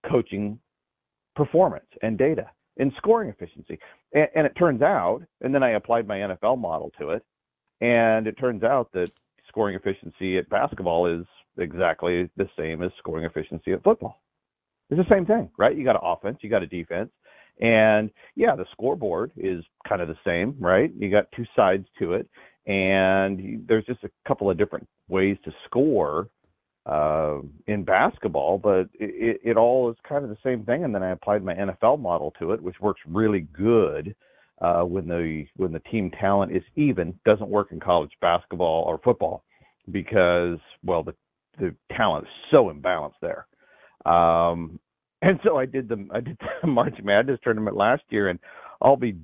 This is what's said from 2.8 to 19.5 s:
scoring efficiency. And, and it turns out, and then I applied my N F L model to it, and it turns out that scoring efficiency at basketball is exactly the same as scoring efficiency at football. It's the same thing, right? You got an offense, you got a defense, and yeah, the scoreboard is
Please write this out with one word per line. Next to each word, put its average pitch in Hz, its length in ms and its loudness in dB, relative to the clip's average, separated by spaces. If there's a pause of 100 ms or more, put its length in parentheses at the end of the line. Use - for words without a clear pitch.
scoring 214 340 0
efficiency. - 500 -16 (340)
And, 147 220 4
and 156 100 4
it - 100 -2
turns 151 240 2
out, 127 420 0 (180)
and 131 120 -4
then 139 120 2
I 123 60 2
applied 113 360 0
my 101 160 -4
N 98 80 -4
F 90 140 -8
L 123 120 2
model 80 440 -6
to 73 100 -6
it, 107 140 -4 (560)
and 113 480 2
it 101 100 -10
turns 120 240 -4
out 123 300 0
that 90 180 -2 (380)
scoring 101 260 -2
efficiency 92 640 -4
at 87 100 -4
basketball 87 600 0
is 85 180 -4 (320)
exactly 87 800 -2
the 95 200 -2
same 80 280 -6
as 90 140 -4
scoring 80 260 -8
efficiency 80 480 -6
at - 100 -4
football. - 400 -2 (680)
It's 147 100 -2
the 185 160 4
same 180 120 2
thing, 208 320 0
right? 113 180 4
You 143 80 -6
got 117 120 4
an - 80 0
offense, 92 380 -4
you 107 60 -12
got 104 140 2
a 82 40 -6
defense, 87 440 -6 (500)
and 110 480 4 (280)
yeah, 226 180 2
the 92 160 -8
scoreboard 110 680 -4
is 90 280 -4 (220)